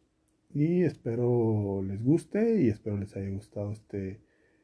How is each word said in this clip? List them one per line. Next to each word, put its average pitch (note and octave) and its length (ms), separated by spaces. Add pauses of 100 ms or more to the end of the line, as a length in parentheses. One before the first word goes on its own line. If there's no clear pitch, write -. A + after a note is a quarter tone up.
(560)
Y E3+ 280
espero A2+ 1000
les G2 200
guste G3 600
y A#2 60
espero G#2 280
les G2 180
haya G2 140
gustado G2+ 420
este, G2+ 500 (420)